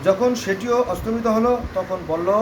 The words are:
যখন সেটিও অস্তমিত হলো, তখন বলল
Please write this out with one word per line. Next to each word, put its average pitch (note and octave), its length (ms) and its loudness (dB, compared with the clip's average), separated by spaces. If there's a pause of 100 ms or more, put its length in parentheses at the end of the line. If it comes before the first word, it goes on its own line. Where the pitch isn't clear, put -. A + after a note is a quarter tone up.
যখন A3+ 320 2
সেটিও A#3 460 0
অস্তমিত A3+ 460 -2
হলো, A3+ 300 2 (160)
তখন F#3 240 -4 (100)
বলল E3 220 0 (120)